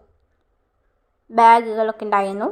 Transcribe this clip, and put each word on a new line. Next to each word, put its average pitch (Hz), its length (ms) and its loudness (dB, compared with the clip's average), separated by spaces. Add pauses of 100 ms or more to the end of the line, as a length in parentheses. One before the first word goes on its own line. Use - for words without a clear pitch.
(1300)
ബാഗുകളൊക്കെ 226 760 2
ഉണ്ടായിരുന്നു. 202 480 -4